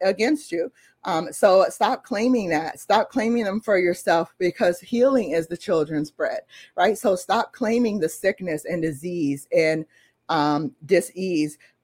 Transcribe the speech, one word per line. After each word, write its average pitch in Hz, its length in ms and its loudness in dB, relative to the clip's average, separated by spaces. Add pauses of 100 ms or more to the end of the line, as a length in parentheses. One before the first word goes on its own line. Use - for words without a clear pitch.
against 208 520 0
you. 170 180 -4 (340)
Um, 175 280 -2
so 190 360 6
stop - 360 -2
claiming 226 460 0
that. 160 280 -2
Stop 208 320 2
claiming 233 340 0
them 202 160 -2
for 202 180 2
yourself, 175 600 0
because 175 420 0
healing 240 520 2
is 165 160 -2
the 170 80 -8
children's 151 560 -2
bread, - 300 -4 (340)
right? 196 200 2
So 196 200 0
stop 202 360 -2
claiming 226 460 0
the 160 100 -2
sickness 180 560 -4
and 170 180 -4
disease 156 720 -4
and, 160 320 2 (440)
um, 151 460 0 (120)
dis-ease, 170 720 -2 (260)